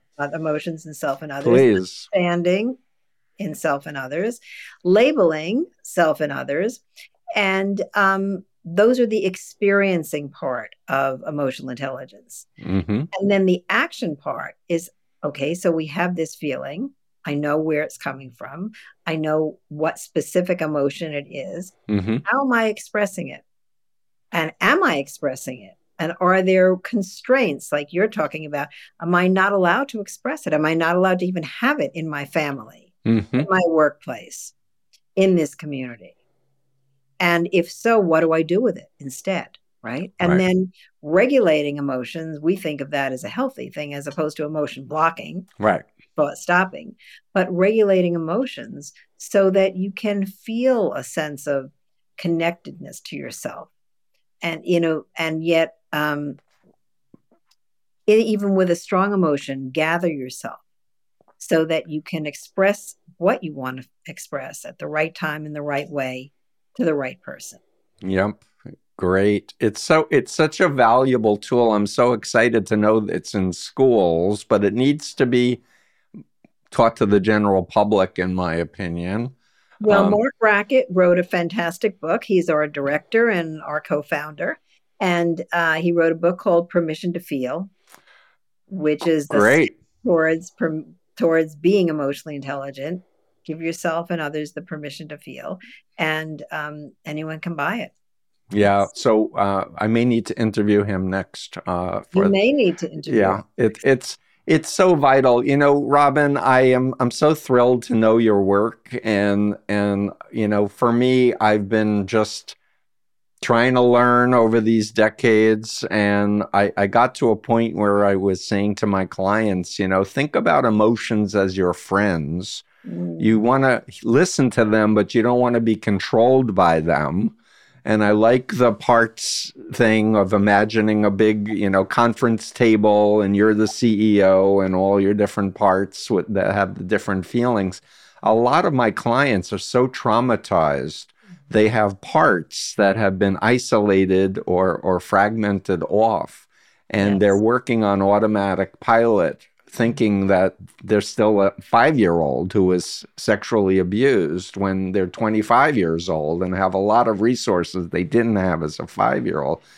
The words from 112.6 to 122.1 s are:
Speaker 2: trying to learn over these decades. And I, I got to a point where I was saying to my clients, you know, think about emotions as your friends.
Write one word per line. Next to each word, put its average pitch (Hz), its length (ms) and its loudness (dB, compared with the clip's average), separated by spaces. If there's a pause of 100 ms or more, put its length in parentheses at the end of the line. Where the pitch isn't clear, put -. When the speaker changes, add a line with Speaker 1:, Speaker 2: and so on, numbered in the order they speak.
Speaker 2:
trying 123 340 2
to 127 60 4
learn 123 520 4
over 117 260 4
these 110 320 0
decades. 110 960 2
And 104 540 2 (100)
I, 101 220 2
I 101 120 2
got 120 280 2
to 123 140 2
a 107 60 2
point 117 400 0
where 101 300 2
I 98 100 2
was 95 300 -2
saying 101 300 -2
to 107 120 -2
my 95 180 0
clients, 98 760 -2
you 95 80 0
know, 95 160 2
think 139 320 -4
about 156 300 2
emotions 107 720 2
as 95 220 0
your 90 160 2
friends. 90 920 -2 (240)